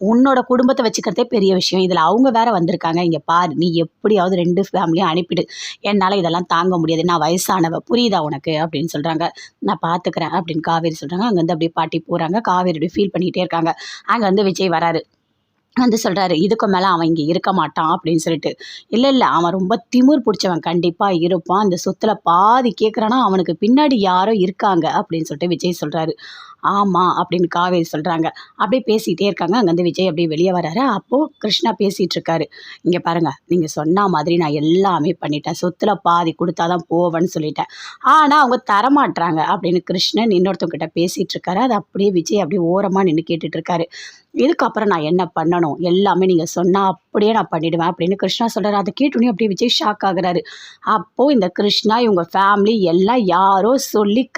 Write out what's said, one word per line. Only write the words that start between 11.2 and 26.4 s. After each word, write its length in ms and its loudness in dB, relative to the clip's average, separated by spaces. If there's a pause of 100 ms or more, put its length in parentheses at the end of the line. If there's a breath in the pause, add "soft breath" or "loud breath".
இருந்து 0 -
அப்படியே 340 -2
பாட்டி 340 -4
போறாங்க. 320 -2
காவேரி 380 0
அப்படியே 160 -2
ஃபீல் 200 0
பண்ணிக்கிட்டே 240 -2
இருக்காங்க. 360 -2 (300 loud breath)
அங்க 200 0
வந்து 180 2
விஜய் 260 0
வராரு. 320 0 (720)
வந்து 300 2
சொல்றாரு, 280 0
"இதுக்கு 360 0
மேல 200 2
அவன் 180 2
இங்க 160 0
இருக்க 300 0
மாட்டான்," 480 -2
அப்படின்னு 160 -2
சொல்லிட்டு. 400 -4 (320 loud breath)
"இல்ல, 200 2
இல்ல, 180 2
அவன் 260 0
ரொம்ப 320 -2 (120)
திமிர் 280 4
பிடிச்சவன், 340 -2
கண்டிப்பா 520 -2
இருப்பான். 520 0
அந்த 140 0
சொத்துல 460 -4
பாதி 580 2
கேக்குறானா, 400 0
அவனுக்கு 400 0
பின்னாடி 340 4
யாரோ 400 2
இருக்காங்க," 540 0
அப்படின்னு 340 -4
சொல்லிட்டு 260 -6
விஜய் 280 -2 (100)
சொல்றாரு. 260 -4 (500 loud breath)